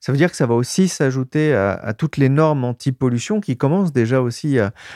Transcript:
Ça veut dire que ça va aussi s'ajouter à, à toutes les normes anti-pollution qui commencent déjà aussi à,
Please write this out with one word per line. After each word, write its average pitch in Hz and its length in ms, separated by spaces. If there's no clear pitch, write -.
Ça - 100
veut 139 80
dire 175 100
que - 80
ça 139 100
va 117 80
aussi 123 340
s'ajouter 139 680
à, 98 200
à 98 200
toutes - 220
les 139 120
normes 147 360
anti-pollution 127 760
qui 135 160
commencent 165 360
déjà 127 280
aussi 127 380
à, 104 140